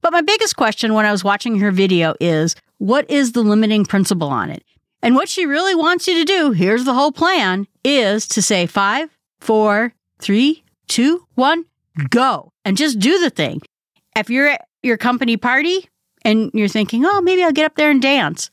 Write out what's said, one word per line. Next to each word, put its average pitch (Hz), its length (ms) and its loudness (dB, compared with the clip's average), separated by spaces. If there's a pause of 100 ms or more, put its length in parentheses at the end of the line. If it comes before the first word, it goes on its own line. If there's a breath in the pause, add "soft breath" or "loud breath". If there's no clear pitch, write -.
But 330 100 0
my 349 80 2
biggest 403 360 -2
question 220 360 0
when 214 140 2
I 208 60 2
was 185 120 -2
watching 208 360 -2
her 202 100 2
video 180 500 2
is, 165 340 0 (240 soft breath)
what 233 320 -2
is 277 220 0
the 240 100 0
limiting 214 420 2
principle 185 440 -2
on 107 200 -4
it? - 160 -14 (380)
And 240 120 2
what 311 140 0
she 370 160 -4
really 330 300 -2
wants 339 340 0
you 370 60 0
to 330 100 0
do, 320 280 0
here's 208 340 0
the 262 80 0
whole 277 180 0
plan, 214 540 -2 (180)
is 220 440 0
to - 120 -2
say, 185 240 0
"Five, 208 460 -2 (280)
four, 214 540 0 (260)
three, 254 460 0 (240)
two, 302 460 0
one, 311 320 0 (420)
go." 240 460 0 (100)
And 196 140 0
just 277 200 0
do 285 200 2
the 339 100 0
thing. 151 320 -4 (560)
If 214 140 -4
you're 269 180 0
at - 180 -4 (160)
your 240 140 0
company 240 400 0
party 311 540 -2 (320)
and 220 320 2
you're 214 140 0
thinking, 220 360 -2
"Oh, 403 160 2
maybe 370 220 2
I'll 330 100 2
get 302 140 0
up 302 100 -6
there 302 140 2
and 277 100 4
dance" 240 520 0